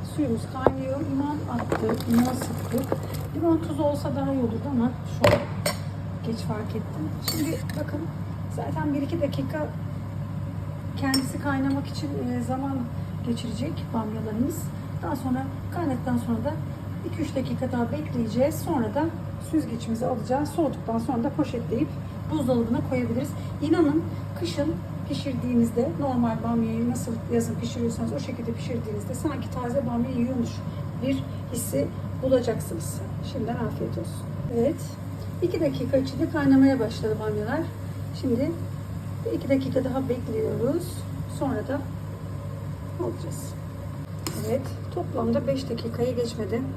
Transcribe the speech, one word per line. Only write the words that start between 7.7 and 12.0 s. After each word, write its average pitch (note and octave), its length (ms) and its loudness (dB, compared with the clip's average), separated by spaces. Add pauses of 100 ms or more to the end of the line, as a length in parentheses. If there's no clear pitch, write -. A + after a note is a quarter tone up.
bakın, D4 200 -2 (560)
zaten D4+ 380 0
bir C#4 80 2
iki D4 200 0
dakika D4 460 0 (1300)
kendisi C4+ 420 0
kaynamak C#4 480 2
için, - 220 -4